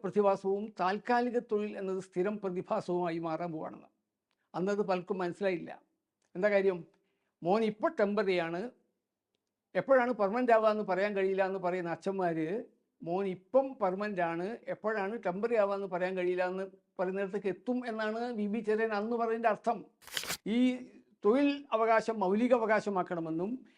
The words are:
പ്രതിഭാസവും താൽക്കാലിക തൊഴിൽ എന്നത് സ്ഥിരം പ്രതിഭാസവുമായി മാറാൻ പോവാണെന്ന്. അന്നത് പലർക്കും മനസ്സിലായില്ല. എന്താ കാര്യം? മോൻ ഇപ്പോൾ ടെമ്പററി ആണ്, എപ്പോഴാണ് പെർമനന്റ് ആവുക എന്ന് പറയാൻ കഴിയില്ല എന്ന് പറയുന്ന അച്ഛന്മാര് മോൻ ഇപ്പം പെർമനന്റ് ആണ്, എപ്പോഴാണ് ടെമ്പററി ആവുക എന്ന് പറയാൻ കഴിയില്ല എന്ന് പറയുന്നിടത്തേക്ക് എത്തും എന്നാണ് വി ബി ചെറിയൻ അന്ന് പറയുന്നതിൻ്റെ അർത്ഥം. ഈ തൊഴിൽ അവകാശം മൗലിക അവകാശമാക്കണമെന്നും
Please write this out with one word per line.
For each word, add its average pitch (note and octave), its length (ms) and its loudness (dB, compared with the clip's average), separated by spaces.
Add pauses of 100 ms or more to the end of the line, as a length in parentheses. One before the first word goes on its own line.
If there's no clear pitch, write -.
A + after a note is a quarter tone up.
പ്രതിഭാസവും G3 600 2 (180)
താൽക്കാലിക A#3+ 560 0 (120)
തൊഴിൽ G#3 320 -2
എന്നത് F#3+ 260 -4
സ്ഥിരം G3+ 360 -2
പ്രതിഭാസവുമായി F3 800 -2
മാറാൻ E3 300 -4
പോവാണെന്ന്. - 340 -12 (640)
അന്നത് G3+ 360 0
പലർക്കും F#3 340 -2
മനസ്സിലായില്ല. F3 580 -4 (540)
എന്താ G3+ 180 2
കാര്യം? F#3+ 260 2 (600)
മോൻ G3 200 2 (100)
ഇപ്പോൾ D#4 180 -2 (100)
ടെമ്പററി G3+ 460 2
ആണ്, E3+ 160 -4 (1160)
എപ്പോഴാണ് B3+ 380 4
പെർമനന്റ് A#3 360 2
ആവുക A3 200 6
എന്ന് G#3+ 160 -2
പറയാൻ F#3+ 260 2
കഴിയില്ല F#3+ 340 2
എന്ന് F#3+ 160 -4
പറയുന്ന F3 280 -2
അച്ഛന്മാര് F3 500 -2 (640)
മോൻ F3+ 180 -2 (120)
ഇപ്പം C4+ 300 2 (140)
പെർമനന്റ് F#3+ 500 0
ആണ്, F3+ 280 -4 (160)
എപ്പോഴാണ് G#3 400 -4 (120)
ടെമ്പററി G#3 360 0
ആവുക G3+ 160 2
എന്ന് G3 160 -6
പറയാൻ F#3 240 -2
കഴിയില്ല F3+ 340 0
എന്ന് F#3+ 120 -4 (340)
പറയുന്നിടത്തേക്ക് G3 560 -2
എത്തും B3 360 -4
എന്നാണ് A3 300 -4 (180)
വി G#3 140 -2
ബി A#3 160 -2
ചെറിയൻ A3 300 0
അന്ന് A3+ 220 -2
പറയുന്നതിൻ്റെ A3+ 340 2
അർത്ഥം. G#3+ 300 -2 (720)
ഈ - 20 4 (680)
തൊഴിൽ C#4+ 420 4 (100)
അവകാശം A3+ 460 4
മൗലിക G#3+ 380 4
അവകാശമാക്കണമെന്നും F#3 880 -2 (280)